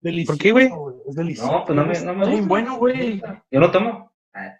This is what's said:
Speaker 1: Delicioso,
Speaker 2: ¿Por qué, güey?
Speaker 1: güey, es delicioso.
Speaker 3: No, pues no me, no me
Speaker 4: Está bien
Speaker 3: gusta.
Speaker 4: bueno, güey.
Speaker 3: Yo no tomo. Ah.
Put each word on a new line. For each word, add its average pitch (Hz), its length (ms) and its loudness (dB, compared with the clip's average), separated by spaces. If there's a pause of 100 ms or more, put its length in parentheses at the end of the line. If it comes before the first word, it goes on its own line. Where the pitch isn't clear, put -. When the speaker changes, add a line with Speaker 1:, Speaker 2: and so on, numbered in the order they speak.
Speaker 1:
Delicioso, 165 320 -4
Speaker 2:
¿Por - 60 -4
qué, 202 80 8
güey? 262 180 6
Speaker 1:
güey, 147 260 -10 (120)
es 139 80 -10
delicioso. 151 360 -4
Speaker 3:
No, - 140 0
pues 156 100 0
no 143 100 4
me, 170 140 -2
no 170 140 -6
me 190 60 -6
Speaker 4:
Está 196 60 2
bien 233 160 2
Speaker 3:
gusta. 190 60 -2
Speaker 4:
bueno, 233 300 0
güey. 240 440 -2 (280)
Speaker 3:
Yo 135 100 2
no 175 120 6
tomo. 208 400 -2 (220)
Ah. 196 260 -14